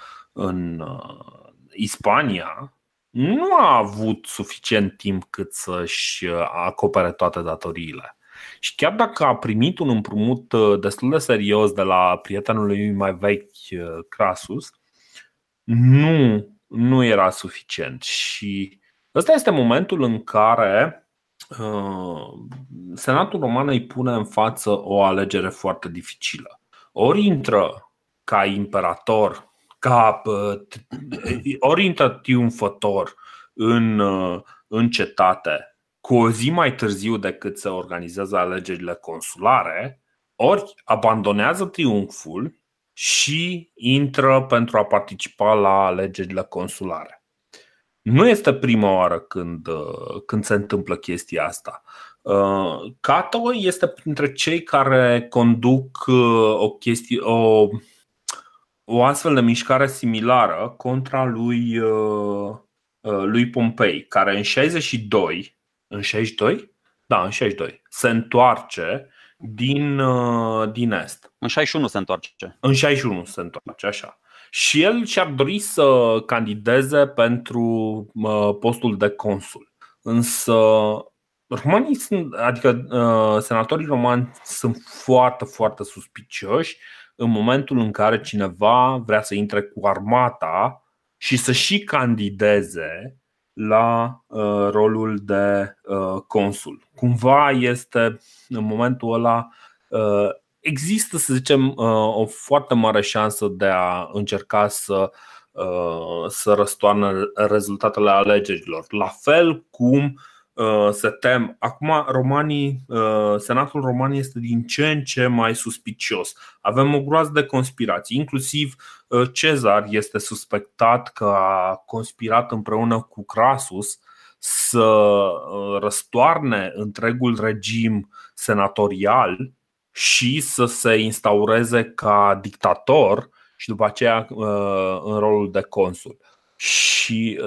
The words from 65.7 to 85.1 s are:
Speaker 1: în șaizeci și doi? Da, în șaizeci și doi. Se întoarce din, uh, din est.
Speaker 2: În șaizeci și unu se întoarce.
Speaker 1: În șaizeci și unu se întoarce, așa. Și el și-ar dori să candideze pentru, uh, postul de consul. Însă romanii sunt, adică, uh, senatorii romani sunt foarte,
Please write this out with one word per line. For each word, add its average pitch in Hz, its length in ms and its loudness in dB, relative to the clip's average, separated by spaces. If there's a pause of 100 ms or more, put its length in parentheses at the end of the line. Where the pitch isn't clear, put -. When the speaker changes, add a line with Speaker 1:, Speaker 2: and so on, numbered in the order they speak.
Speaker 1:
în 104 140 -10
șaizeci 110 280 -4
și - 60 -18
doi? 131 360 -2 (340)
Da, 101 180 2
în 95 60 -4
șaizeci 104 300 -2
și 92 60 -4
doi. - 240 -14
Se - 200 0
întoarce 113 1000 0 (280)
din, 139 640 -2
uh, 117 720 0
din 117 200 -2
est. - 460 -8
Speaker 2:
În 123 100 -6
șaizeci 151 240 0
și - 40 -4
unu 147 120 -2
se - 100 -4
întoarce. - 640 -8
Speaker 1:
În 135 140 2
șaizeci 139 260 2
și 131 100 -2
unu 90 160 -6
se - 160 -12
întoarce, - 460 -10
așa. - 320 -10 (300)
Și - 320 0
el 226 240 2
și-ar 185 220 0
dori 143 320 -2
să 127 640 4
candideze 123 840 2
pentru, 120 540 0 (520)
uh, 107 360 0 (100)
postul 117 380 0
de 104 120 2
consul. - 640 -8 (300)
Însă 117 540 0 (920)
romanii 214 480 0
sunt, 170 380 -6
adică, 120 560 0
uh, 110 520 2
senatorii 117 440 -2
romani 123 460 0 (120)
sunt - 420 -4
foarte, 123 600 2